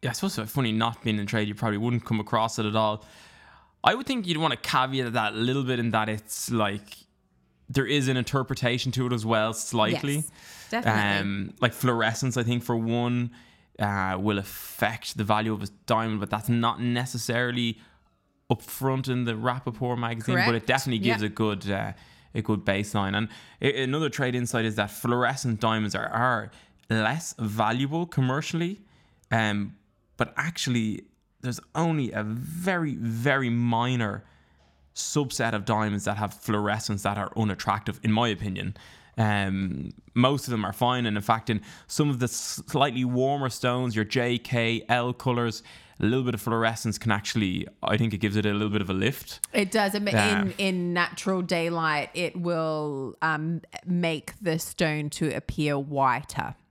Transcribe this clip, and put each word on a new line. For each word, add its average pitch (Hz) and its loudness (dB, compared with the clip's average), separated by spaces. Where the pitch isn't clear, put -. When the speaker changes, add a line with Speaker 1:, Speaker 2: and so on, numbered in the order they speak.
Speaker 1:
Yeah, 123 -2
it's - -4
also 190 -2
funny, 120 0
not 113 0
being 107 0
in 104 -4
trade, 107 0
you 104 -4
probably 107 0
wouldn't 117 0
come 110 0
across 110 0
it 110 0
at 104 -2
all. 107 0
I 190 4
would 269 -8
think 240 -4
you'd 170 0
want 156 2
to - -6
caveat 131 0
that 110 0
a - -6
little 127 2
bit 127 0
in 117 0
that 110 2
it's - -6
like, 104 -2
there 135 2
is 135 2
an 131 2
interpretation 123 0
to 123 0
it 123 0
as 110 -2
well, 110 2
slightly. 120 0
Speaker 2:
Yes, 151 -6
definitely. 107 2
Speaker 1:
Um, 98 -4
like 123 2
fluorescence, 117 0
I 123 2
think, 120 0
for 120 0
one, 120 0
uh, 98 0
will 104 2
affect - -4
the 110 0
value 107 2
of 101 -4
a 101 -6
diamond, 110 2
but 101 -4
that's 107 -2
not 117 2
necessarily 120 0
up 120 2
front 131 -2
in 123 0
the 117 -2
Rappaport 123 -2
magazine, 117 -2
but - 4
it - 4
Speaker 2:
Correct. 113 0
Speaker 1:
definitely 127 2
gives 107 2
Speaker 2:
Yeah. 107 0
Speaker 1:
a - 0
good, 101 -2
uh, 104 -2
a 113 -2
good 104 0
baseline. 101 0
And 107 0
a-, 131 2
another 143 0
trade 127 -2
insight 120 0
is 107 0
that 104 0
fluorescent 120 0
diamonds 110 0
are, 107 -2
are 113 0
less 117 0
valuable 120 0
commercially, 165 -2
um, 104 0
but - -2
actually 117 -2
there's 123 -6
only 156 0
a 107 -2
very, 156 -2
very 120 2
minor 117 2
subset 123 0
of 104 -2
diamonds 107 2
that 104 -2
have 104 -2
fluorescence 104 0
that 101 0
are 98 -4
unattractive, 101 0
in 113 4
my 113 4
opinion. 98 -2
Um, 98 0
most 131 4
of 131 -2
them 110 0
are 98 -2
fine, 123 2
and 104 0
in 98 -4
fact, 113 2
in 107 2
some 151 2
of 127 0
the 160 2
slightly - -2
warmer 131 0
stones, 123 0
your 107 2
J 123 2
K 117 0
L 123 2
colors, 120 0
a 104 2
little 127 4
bit 123 0
of 107 -4
fluorescence 113 0
can 113 0
actually, 98 0
I 107 2
think 113 2
it 98 -2
gives 104 2
it 104 2
a 104 2
little 104 0
bit 101 0
of 92 -4
a 95 0
lift. 101 -2
Speaker 2:
It 196 0
does. 202 2
I 208 0
mean, 202 0
Speaker 1:
Yeah. 107 4
Speaker 2:
in, 190 -2
in 180 0
natural 180 0
daylight, 165 0
it 170 -4
will, 156 -2
um, 160 0
make 170 0
the 165 0
stone 151 -2
to 156 -2
appear 147 -2
whiter 139 0